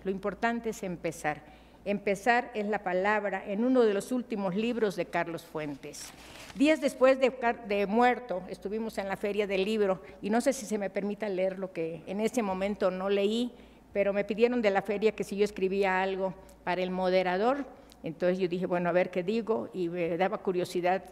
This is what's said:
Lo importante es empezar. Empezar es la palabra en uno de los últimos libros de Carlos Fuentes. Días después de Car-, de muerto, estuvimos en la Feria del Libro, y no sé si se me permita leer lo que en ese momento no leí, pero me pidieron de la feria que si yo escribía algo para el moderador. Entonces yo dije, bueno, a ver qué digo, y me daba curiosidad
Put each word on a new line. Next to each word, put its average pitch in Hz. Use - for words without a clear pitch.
Lo 190
importante 208
es -
empezar. 165
Empezar 208
es 208
la 208
palabra 190
en 208
uno 254
de 214
los 196
últimos 202
libros 220
de 175
Carlos 165
Fuentes. 147
Días 294
después 262
de 262
Car-, 233
de 202
muerto, 226
estuvimos 214
en 196
la 190
Feria 208
del 190
Libro, 202
y 202
no 226
sé 269
si 214
se 208
me 196
permita 202
leer 185
lo 185
que 165
en 196
ese 220
momento 196
no 185
leí, 214
pero 202
me 202
pidieron 226
de 214
la 196
feria 208
que 208
si 196
yo 196
escribía 190
algo 190
para 180
el 185
moderador. 185
Entonces 180
yo 185
dije, 175
bueno, 175
a 170
ver 180
qué 185
digo, 220
y 180
me 170
daba 190
curiosidad 180